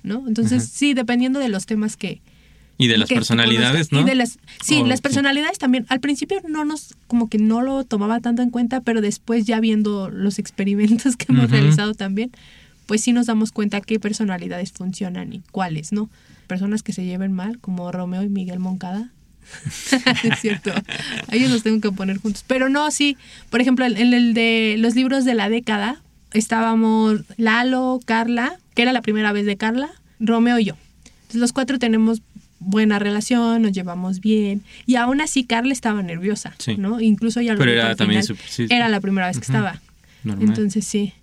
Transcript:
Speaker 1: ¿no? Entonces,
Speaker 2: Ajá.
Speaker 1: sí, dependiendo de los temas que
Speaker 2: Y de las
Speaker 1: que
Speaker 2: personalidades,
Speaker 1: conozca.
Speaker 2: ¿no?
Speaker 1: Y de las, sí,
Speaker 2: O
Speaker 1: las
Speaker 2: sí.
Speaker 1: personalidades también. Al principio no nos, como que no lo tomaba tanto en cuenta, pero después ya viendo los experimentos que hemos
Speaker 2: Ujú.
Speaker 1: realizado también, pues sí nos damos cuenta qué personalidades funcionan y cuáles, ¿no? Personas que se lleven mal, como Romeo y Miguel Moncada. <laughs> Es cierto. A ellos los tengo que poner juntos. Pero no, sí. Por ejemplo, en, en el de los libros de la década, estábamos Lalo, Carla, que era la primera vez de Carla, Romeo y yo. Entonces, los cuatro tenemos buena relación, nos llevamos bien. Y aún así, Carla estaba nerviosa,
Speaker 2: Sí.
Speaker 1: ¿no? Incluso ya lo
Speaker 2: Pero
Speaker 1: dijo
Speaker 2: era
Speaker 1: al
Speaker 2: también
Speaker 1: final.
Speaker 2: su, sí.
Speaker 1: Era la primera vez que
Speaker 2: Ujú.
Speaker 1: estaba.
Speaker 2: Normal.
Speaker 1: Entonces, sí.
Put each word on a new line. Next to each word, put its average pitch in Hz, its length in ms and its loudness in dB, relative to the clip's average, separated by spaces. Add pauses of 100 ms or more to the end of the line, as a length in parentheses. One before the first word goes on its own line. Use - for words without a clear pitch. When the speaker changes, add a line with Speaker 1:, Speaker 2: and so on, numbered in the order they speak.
Speaker 1:
¿no? 240 240 -6
Entonces, 226 360 2
Speaker 2:
Ajá. - 100 -10
Speaker 1:
sí, 285 200 2
dependiendo 247 460 0
de 254 100 -2
los 190 160 -4
temas 214 320 -2
que 170 240 -10 (560)
Speaker 2:
Y 127 100 2
de 117 100 4
las 208 120 0
Speaker 1:
que 254 60 2
Speaker 2:
personalidades, 120 720 2
Speaker 1:
conozca. 143 60 0
Speaker 2:
¿no? 143 60 4
Speaker 1:
Y 254 80 4
de 262 60 0
las, 240 220 -2 (260)
sí, - 180 0
Speaker 2:
O 247 40 2
Speaker 1:
las 254 140 0
Speaker 2:
sí. - 40 -12
Speaker 1:
personalidades 277 540 0
también. 254 320 0
Al 262 120 0
principio 294 360 -2 (100)
no 302 180 -4
nos, 302 300 -8 (120)
como 233 220 0
que 214 100 0
no 220 220 2
lo 269 240 -2
tomaba 220 340 -2
tanto 233 240 0
en 240 80 2
cuenta, 240 300 -2
pero 226 200 0
después 214 440 -2
ya 220 140 0
viendo 214 500 0
los 196 280 -2
experimentos 208 800 0
que - 120 -10
hemos 247 160 6
Speaker 2:
Ujú. 120 80 4
Speaker 1:
realizado 151 420 4
también, 208 360 -4 (540)
pues 214 160 0
sí 247 120 2
nos 240 140 2
damos 220 260 0
cuenta 208 260 -2
qué 220 180 -2
personalidades 185 760 -4
funcionan 185 580 -8
y 190 100 -14 (100)
cuáles, 160 420 -6
¿no? 214 160 -2 (380)
Personas 202 360 -2
que 202 80 -8
se 185 140 -6
lleven 185 260 -4
mal, 196 280 -4
como 175 340 -8
Romeo 180 300 -6
y 208 60 -4
Miguel 185 300 -6
Moncada. 185 500 -6 (340)
<laughs> - 800 -2
Es 226 180 0
cierto. 208 300 -2 (560)
A 214 80 -6
ellos 254 140 4
los 233 140 0
tengo 220 160 2
que 208 160 -2
poner 190 220 -4
juntos. 202 280 -6
Pero 262 240 0
no, 294 220 0
sí. - 240 0 (340)
Por 233 120 2
ejemplo, 254 240 4
en, 226 100 0
en 247 180 4
el 240 200 4
de 226 460 2
los 226 160 2
libros 262 280 2
de 247 100 2
la 208 160 0
década, 226 520 -2 (320)
estábamos 220 880 2 (160)
Lalo, 254 680 0
Carla, 233 520 -2 (180)
que 240 60 2
era 247 100 4
la 240 100 0
primera 214 300 0
vez 208 140 -2
de 202 100 0
Carla, 233 340 -2 (300)
Romeo 233 400 2
y 214 60 2
yo. 196 100 -6 (460)
Entonces, - 200 -6
los 240 120 0
cuatro 262 260 -2
tenemos 220 420 2 (380)
buena 208 400 2
relación, 226 640 0
nos 208 100 2
llevamos 185 480 -4
bien. 208 420 0 (240)
Y 247 100 4
aún 247 260 2
así, 269 240 0
Carla 240 260 0
estaba 214 320 -2
nerviosa, 180 540 -4
Speaker 2:
Sí. 214 200 -4
Speaker 1:
¿no? 208 220 -2
Incluso 220 420 2
ya 233 120 0
lo 202 60 0
Speaker 2:
Pero 127 120 4
Speaker 1:
dijo 117 100 4
Speaker 2:
era 113 100 2
Speaker 1:
al 107 60 -2
Speaker 2:
también 107 260 2
Speaker 1:
final. 107 140 -4
Speaker 2:
su, - 160 -16
sí. 117 160 -2
Speaker 1:
Era 240 200 2
la 202 100 2
primera 196 280 0
vez 180 100 -4
que - 80 -8
Speaker 2:
Ujú. 131 80 -4
Speaker 1:
estaba. 196 280 -2 (440)
Speaker 2:
Normal. 208 240 0
Speaker 1:
Entonces, 214 360 0
sí. 202 380 -4